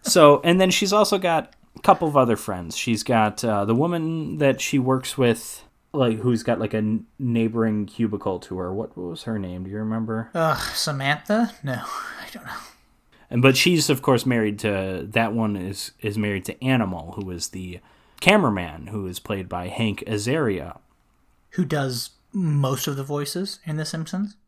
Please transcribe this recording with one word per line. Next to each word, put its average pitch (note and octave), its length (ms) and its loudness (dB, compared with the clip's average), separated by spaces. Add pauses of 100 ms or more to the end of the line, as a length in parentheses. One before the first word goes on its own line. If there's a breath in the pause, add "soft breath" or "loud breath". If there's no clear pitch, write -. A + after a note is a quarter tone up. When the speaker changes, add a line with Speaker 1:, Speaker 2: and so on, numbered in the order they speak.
Speaker 1:
So, D3 420 8
and F3 160 4
then F#3+ 120 4
she's F#3+ 220 0
also G#3 260 4
got E3+ 340 0 (240)
a - 40 -20
couple F3+ 280 4
of D3 80 2
other A#2 200 6
friends. F2+ 420 -8
She's A2+ 240 -2
got, A2 420 2
uh, G#2 220 0
the A2+ 80 4
woman D#3+ 640 -2
that C#3 200 2
she - 200 0
works C3 400 0
with, A#2+ 440 0 (300)
like, A#2+ 280 2
who's A#2+ 220 2
got, A#2 180 0
like, A2 120 -4
a A2 60 -2
n-, G#2+ 260 -2 (140)
neighboring A2+ 680 0
cubicle G2 560 -2
to - 160 -10
her. F#2 160 -4
What, A2 240 -8
what F2+ 140 -8
was E3 140 -12
her A2+ 140 -4
name? F2+ 260 -8
Do F#2+ 60 -10
you G2+ 60 -8
remember? A2 580 -4
Speaker 2:
Uh, D#3+ 220 0
Samantha? D3+ 960 -2 (100)
No, C3+ 120 -4 (100)
I - 480 -10
don't - 140 -16
know. - 60 -12 (760 loud breath)
Speaker 1:
And, B2 140 0
but C3 120 8
she's, E3 360 4
of C3 100 2
course, C#3 240 2
married A2 360 2
to, F#2+ 500 -2
that A2+ 240 0
one G#2+ 220 0
is, F#2+ 340 -8 (100)
is G#2+ 160 -4
married G#2 300 -2
to - 180 -10
Animal, F#2 480 0
who G2 180 -8
is F2 200 -8
the F#2 300 -12 (420 soft breath)
cameraman, G#2 640 2
who G2+ 200 -6
is F2+ 120 -10
played G2 300 -6
by F2+ 200 -6
Hank G#2+ 380 -4
Azaria. A2 720 -2 (720)
Speaker 2:
Who F3 160 -2
does C3+ 440 -2 (220)
most C#3+ 540 0
of C#3+ 100 -4
the C3+ 80 -6
voices D3 640 -6
in D#3 100 -6
The D#3 80 -4
Simpsons? F#3 520 -6 (120)